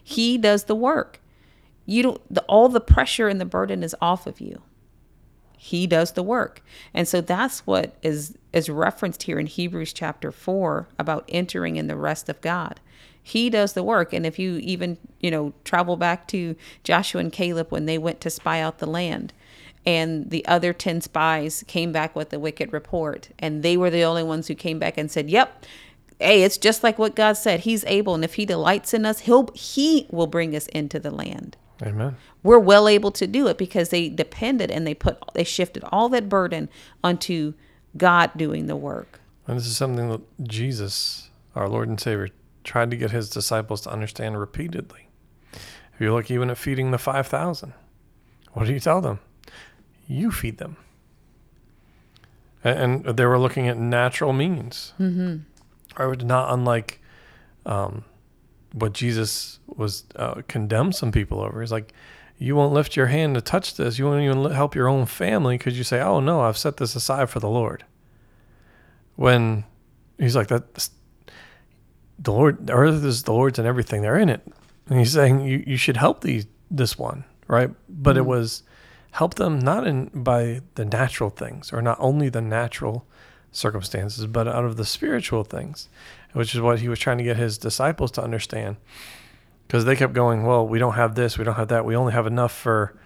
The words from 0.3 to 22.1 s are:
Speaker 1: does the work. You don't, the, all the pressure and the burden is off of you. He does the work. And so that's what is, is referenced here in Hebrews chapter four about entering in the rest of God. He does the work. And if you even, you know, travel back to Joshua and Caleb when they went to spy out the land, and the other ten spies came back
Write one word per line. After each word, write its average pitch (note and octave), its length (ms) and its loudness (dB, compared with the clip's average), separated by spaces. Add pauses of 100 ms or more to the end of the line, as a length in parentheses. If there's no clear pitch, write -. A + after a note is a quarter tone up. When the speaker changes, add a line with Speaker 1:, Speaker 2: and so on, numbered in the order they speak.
Speaker 1:
does G#3 280 4
the G#3+ 100 0
work. B3+ 440 -2 (640)
You A#3 180 2
don't, - 300 -2
the, F#3+ 100 0
all A3+ 260 6
the B3 100 2
pressure - 480 4
and G3 140 -2
the F3+ 40 -6
burden F#3 380 -4
is E3 180 -6
off F3 240 0
of - 140 -12
you. - 220 -14 (960)
He F3 300 -4
does E3+ 260 2
the F3+ 100 -4
work. A3+ 380 -4 (320)
And E3+ 140 0
so F3+ 120 2
that's F#3 480 -2
what - 340 0
is, D3+ 360 -4 (160)
is D#3+ 160 0
referenced D#3+ 540 -4
here D#3+ 160 -6
in D#3 80 -4
Hebrews E3+ 440 -8
chapter - 400 -10
four F3 560 -4 (100)
about D#3 300 -4
entering F3 480 -4
in D#3 120 -4
the D3+ 100 -6
rest D3+ 320 -4
of D3+ 100 -10
God. E3+ 400 -6 (420)
He A#3 280 -2
does G#3 240 2
the F#3 100 -2
work. G3 300 0
And F3 120 -2
if D#3+ 140 -6
you F#3 200 -4
even, F3 380 -6 (220)
you F3 120 -2
know, D3 200 -2 (140)
travel F3 320 0
back E3+ 320 -2
to E3+ 260 -4 (300)
Joshua F3 340 0
and E3+ 140 -4
Caleb E3+ 380 -2
when D#3 140 -2
they D#3+ 120 -2
went E3 240 -6
to E3 80 -6
spy D#3+ 320 -2
out D#3+ 160 -4
the D#3+ 80 -8
land, E3 480 -4 (520)
and D#3+ 440 0
the E3 160 -4
other F3 280 2
ten E3+ 280 -4
spies D#3 640 -2
came E3+ 260 -2
back D#3+ 220 -2